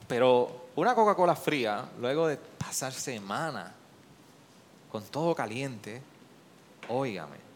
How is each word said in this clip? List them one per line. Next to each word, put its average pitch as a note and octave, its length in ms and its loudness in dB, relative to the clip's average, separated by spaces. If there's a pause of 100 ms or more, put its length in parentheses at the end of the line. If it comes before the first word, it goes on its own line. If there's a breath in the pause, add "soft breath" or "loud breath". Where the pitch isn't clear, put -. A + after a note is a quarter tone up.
pero B2 640 4
una G3 180 2
Coca-Cola F#3 440 6
fría, A#2+ 480 0 (160)
luego C#3+ 260 0
de D3 100 0
pasar - 560 -8
semanas A2+ 800 -6 (1200)
con G#2 140 -6
todo D#3+ 320 0
caliente, A#2+ 640 -6 (840)
óigame, G#2 480 -4 (200)